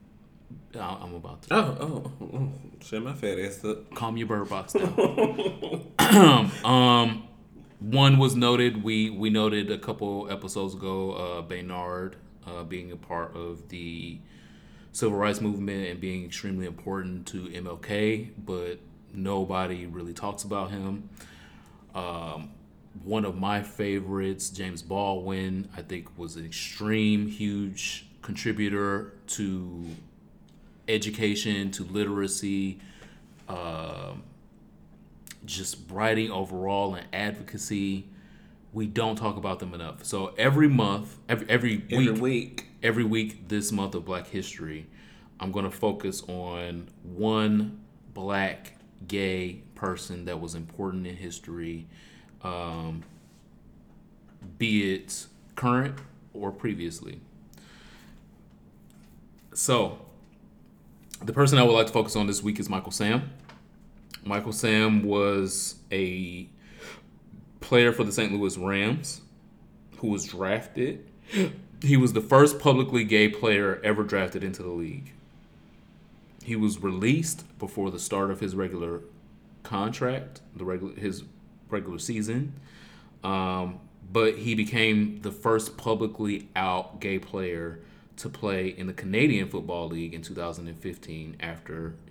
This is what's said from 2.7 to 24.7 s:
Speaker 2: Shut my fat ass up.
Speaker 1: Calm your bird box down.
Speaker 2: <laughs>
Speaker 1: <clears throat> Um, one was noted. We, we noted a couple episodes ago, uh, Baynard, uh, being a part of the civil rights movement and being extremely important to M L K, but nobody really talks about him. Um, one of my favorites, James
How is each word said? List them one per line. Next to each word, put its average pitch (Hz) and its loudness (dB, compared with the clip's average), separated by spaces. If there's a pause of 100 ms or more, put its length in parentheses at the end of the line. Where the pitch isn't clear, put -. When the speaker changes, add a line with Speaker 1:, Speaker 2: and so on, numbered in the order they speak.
Speaker 2:
Shut 110 -6
my 135 -6
fat 101 -2
ass 98 -6
up. 107 -4
Speaker 1:
Calm 113 -4
your 113 -2
bird 104 -2
box 95 -6
down. - 0
Speaker 2:
<laughs> - 0
Speaker 1:
<clears throat> 143 10
Um, 120 6 (520)
one 135 8
was 135 6
noted. 123 4
We, 110 2
we 104 0
noted 107 4
a 98 -2
couple 101 -6
episodes 95 -4
ago, 95 -4
uh, 87 -6
Baynard, 90 -6 (320)
uh, 87 -10
being 87 -10
a 87 -12
part 82 -8
of 85 -10
the 85 -10 (720)
civil 107 0
rights 104 2
movement 98 -4
and 90 -10
being 92 -6
extremely 95 -6
important 90 -8
to 90 -10
M 90 -10
L 85 -8
K, 107 0
but 90 -6 (340)
nobody 92 -2
really 85 -10
talks 101 -6
about 98 -4
him. 98 -6 (840)
Um, 82 -8 (520)
one 104 0
of 92 -4
my 98 0
favorites, 98 -2
James 92 -8